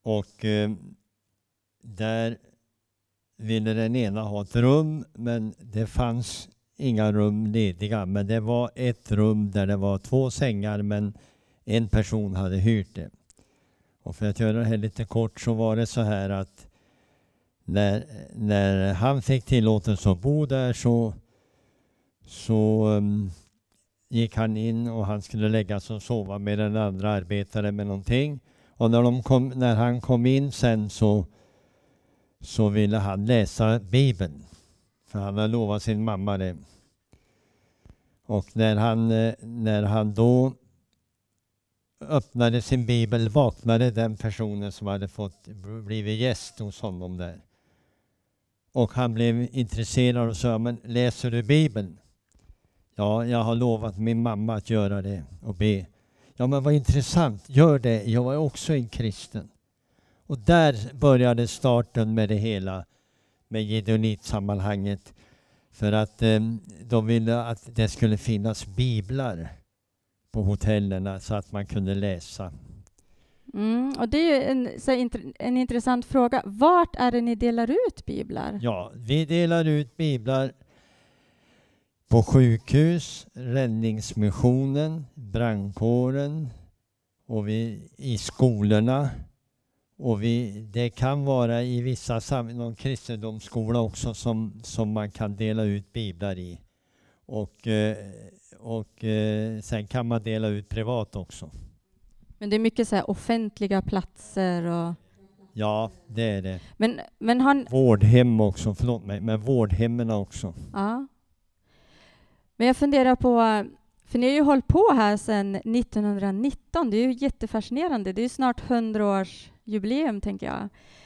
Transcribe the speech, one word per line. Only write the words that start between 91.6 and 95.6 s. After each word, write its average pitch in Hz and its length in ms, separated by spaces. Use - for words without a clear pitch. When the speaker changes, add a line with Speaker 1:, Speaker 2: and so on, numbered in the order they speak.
Speaker 1:
i 123 200
vissa 120 380
sam-, 120 380
någon 117 160
kristendomsskola 113 1080
också 113 340
som, 110 480
som 107 300
man 104 180
kan 104 260
dela 110 260